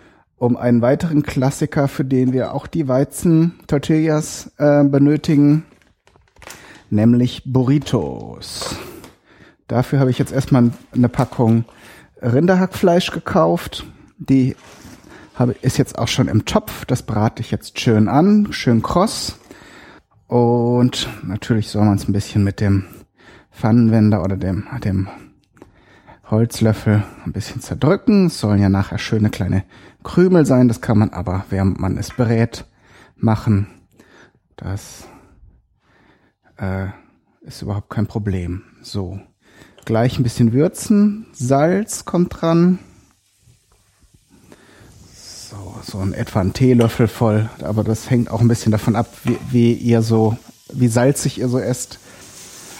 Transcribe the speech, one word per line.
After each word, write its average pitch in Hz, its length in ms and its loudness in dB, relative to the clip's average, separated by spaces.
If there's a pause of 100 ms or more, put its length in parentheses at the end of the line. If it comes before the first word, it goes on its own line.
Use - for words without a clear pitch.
(420)
um 123 140 2
einen 120 260 2
weiteren 147 400 0
Klassiker, 139 640 -2
für 139 180 -4
den 127 280 0
wir 127 200 -2
auch - 140 -8
die 156 220 -4
Weizen-Tortillas, 156 1700 0
äh, 147 260 4
benötigen, 143 800 4 (1300)
nämlich 120 560 2
Burritos. 120 1300 -2 (960)
Dafür 127 320 0
habe 131 100 2
ich 120 80 -2
jetzt 135 140 -4
erstmal 120 400 2 (180)
eine 123 180 0
Packung 117 560 0 (560)
Rinderhackfleisch 180 920 2
gekauft. - 720 -2 (320)
Die 135 380 0 (800)
habe, 123 260 0
ist - 160 -2
jetzt - 180 0
auch 117 120 -4
schon - 180 0
im 107 180 0
Topf. - 420 -4
Das - 180 -4
brate 107 360 -2
ich - 120 -8
jetzt - 260 -8
schön 107 300 2
an, 202 440 4
schön 117 300 0
kross. - 560 -4 (880)
Und 120 800 2 (140)
natürlich 104 460 -2
soll 104 160 0
man's 101 240 2
ein 101 40 0
bisschen 101 300 -2
mit 98 160 -2
dem 98 280 0 (640)
Pfannenwender 110 720 2
oder 95 120 -4
dem, 95 300 -4 (160)
dem 95 240 -2 (1300)
Holzlöffel 110 720 0 (220)
ein - 60 -10
bisschen - 280 -10
zerdrücken. 196 640 2
Es - 140 -4
sollen 104 200 2
ja 101 100 4
nachher 98 280 0
schöne 107 320 0
kleine 95 340 -2 (380)
Krümel 180 440 4
sein. 127 200 4
Das 117 140 0
kann 110 180 0
man 110 120 2
aber, 90 400 -6
während 98 280 0
man 92 200 -4
es - 100 -8
brät, 113 560 -2 (520)
machen. 107 520 0 (880)
Das, - 480 -12 (1500)
äh, 95 300 -6 (560)
ist - 180 -18
überhaupt 104 300 -8
kein 104 160 -2
Problem. 95 560 -6 (180)
So, 95 400 -10 (640)
gleich 113 340 0
ein 135 40 2
bisschen 117 320 0
würzen. 202 800 0
Salz 151 720 -2
kommt 180 340 -2
dran. 170 380 2 (2250)
So, - 680 -18
so - 160 -10
in 98 140 -2
etwa 87 260 -4
ein 95 140 0
Teelöffel 120 540 4
voll. 107 420 0 (120)
Aber 104 220 -2
das 107 240 -4
hängt 120 220 0
auch 107 100 -2
ein 117 80 6
bisschen 113 240 0
davon 107 240 0
ab, 113 180 -4 (100)
wie, 123 140 -2 (120)
wie 120 240 4
ihr 117 260 2
so, 110 380 2 (340)
wie 123 160 2
salzig 123 500 0
ihr 123 100 -2
so 123 100 -2
esst. 120 420 -6 (800)